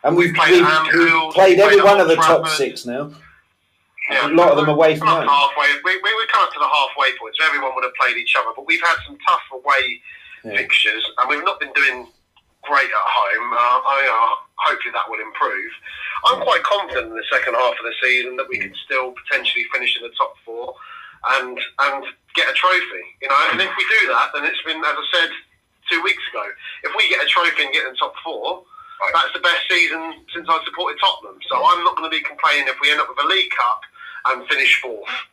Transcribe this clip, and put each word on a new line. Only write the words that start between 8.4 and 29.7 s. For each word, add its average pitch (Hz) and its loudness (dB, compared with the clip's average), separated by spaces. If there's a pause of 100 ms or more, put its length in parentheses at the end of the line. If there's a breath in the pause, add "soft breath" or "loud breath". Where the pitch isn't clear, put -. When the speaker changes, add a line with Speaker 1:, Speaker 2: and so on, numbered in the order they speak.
Speaker 2:
But - -14
we've 175 0
had 170 2 (120)
some - -20
tough 175 2 (100)
away 131 -2 (460 loud breath)
Speaker 1:
Yeah. 107 -6
Speaker 2:
fixtures, 110 0 (160)
and 123 0
we've 147 -2
not 190 -2
been 147 -8
doing 143 0 (560)
great 143 0
at 107 0
home. 110 0
Uh, 120 2
I, 139 0
uh, 113 2 (280)
hopefully - -2
that - -4
will - -10
improve. - -6 (540 loud breath)
I'm - 2
Speaker 1:
Yeah. - -4
Speaker 2:
quite - 2
confident 160 -2
in 113 -12
the 113 -10
second 127 -2
half 120 0
of 117 -10
the 117 -6
season 127 0
that 131 -6
we 127 -8
Speaker 1:
Yeah. 104 -6
Speaker 2:
can - -20 (120)
still 131 -4 (160)
potentially 135 -2 (100)
finish 123 -2
in 117 -10
the - -14
top - -2 (100)
four 117 -12 (680 loud breath)
and, 123 -10 (320)
and 135 -6 (340)
get - 2
a 131 -4
trophy. - 0 (180)
You - -8
know, - 4 (120)
and - -4
if 190 -2
we 190 -2 (160)
do 190 2
that, - 2
then 143 -6
it's - -4
been, 160 -6
as 160 0
I 147 -6
said 165 2 (600)
two 170 0
weeks 185 -2
ago, - -8 (380 loud breath)
if - -6
we - 0
get 185 0
a - 0
trophy 175 2
and 139 -6
get 151 -2
in 131 -8
the 127 -10
top - -4
four, 147 -8 (400 loud breath)
Speaker 3:
Right. - -2
Speaker 2:
that's 170 0
the 170 -6
best 170 2
season 165 -2